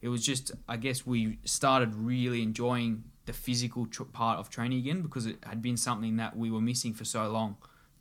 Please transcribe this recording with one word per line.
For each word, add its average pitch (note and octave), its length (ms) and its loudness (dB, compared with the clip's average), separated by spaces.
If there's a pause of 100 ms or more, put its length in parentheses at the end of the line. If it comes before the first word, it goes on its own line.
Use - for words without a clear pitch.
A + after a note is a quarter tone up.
it A#2 60 -2
was A#2+ 160 -2
just, C3 280 0 (160)
I A#2 80 -2
guess B2+ 300 -2
we A2+ 380 2
started B2+ 500 4
really A#2+ 480 2
enjoying A#2 600 2 (200)
the A#2 80 -6
physical A#2+ 540 -2
tr-, - 180 -8
part A2+ 340 0
of G2+ 120 -8
training B2 300 0
again D3 200 0
because C#3 240 -2
it A2 200 -4
had A2 180 -6
been A#2+ 160 0
something A2+ 400 0
that A2+ 180 -2
we A2+ 140 0
were A2 100 0
missing A#2+ 320 0
for A2 140 -8
so A2 240 0
long A2 260 0 (440)